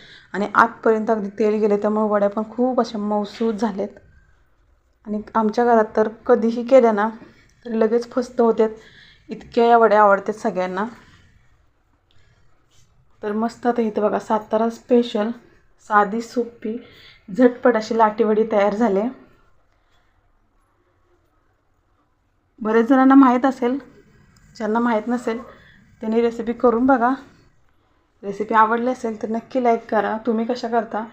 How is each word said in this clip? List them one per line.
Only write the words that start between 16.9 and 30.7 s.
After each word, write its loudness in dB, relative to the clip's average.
झटपट 4
अशी -4
लाटी 2
वडी 2
तयार 2
झाली. 0
बरेच 0
जणांना 6
माहीत 6
असेल, -2
ज्यांना -4
माहीत 0
नसेल -4
त्यांनी -2
रेसिपी -2
करून 0
बघा. 2
रेसिपी -6
आवडली 2
असेल -8
तर -6
नक्की -4
लाईक 0
करा, -2
तुम्ही -2
कशा -6
करता -4